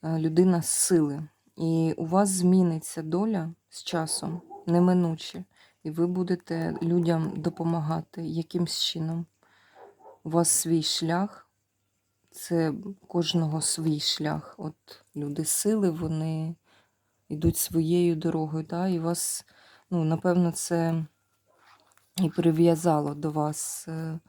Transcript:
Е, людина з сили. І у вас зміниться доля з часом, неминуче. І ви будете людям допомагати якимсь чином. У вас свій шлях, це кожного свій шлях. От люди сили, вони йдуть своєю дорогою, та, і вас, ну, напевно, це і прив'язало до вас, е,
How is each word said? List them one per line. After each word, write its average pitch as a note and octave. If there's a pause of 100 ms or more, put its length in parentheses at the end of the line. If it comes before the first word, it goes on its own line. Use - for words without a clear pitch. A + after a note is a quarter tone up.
Е, D#3+
людина E3+
з -
сили. D#3 (280)
І E3
у E3
вас F#3+
зміниться F3+
доля F3 (180)
з -
часом, D#3+ (240)
неминуче. F3 (380)
І D#3+
ви E3+
будете F3
людям E3
допомагати E3
якимсь E3
чином. E3 (960)
У D#3
вас E3
свій E3
шлях, E3+ (840)
це D#3+ (340)
кожного D#3+
свій D#3
шлях. D3+
От - (120)
люди D3
сили, G3+
вони D#3+ (720)
йдуть D3+
своєю E3+
дорогою, D#3
та, F3
і F3+
вас, - (440)
ну, E3+
напевно, E3+
це E3 (1120)
і F3
прив'язало D#3+
до D3+
вас, D3+
е, D#3+